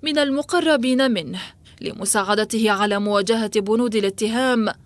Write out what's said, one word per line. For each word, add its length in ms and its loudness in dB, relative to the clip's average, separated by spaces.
من 140 -2
المقربين 920 2
منه 300 -4
لمساعدته 880 0
على 280 0
مواجهة 600 0
بنود 360 0
الاتهام 760 0